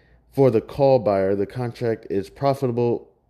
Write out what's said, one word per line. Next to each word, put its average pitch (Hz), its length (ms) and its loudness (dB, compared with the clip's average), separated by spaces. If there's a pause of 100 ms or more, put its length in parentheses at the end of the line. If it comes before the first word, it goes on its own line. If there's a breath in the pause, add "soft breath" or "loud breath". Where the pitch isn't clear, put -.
(320 soft breath)
for 135 200 4
the 110 100 2
call 135 380 2
buyer. 98 360 0
The 98 120 -2
contract 117 640 -6
is 95 200 -4
profitable 123 800 -2 (200)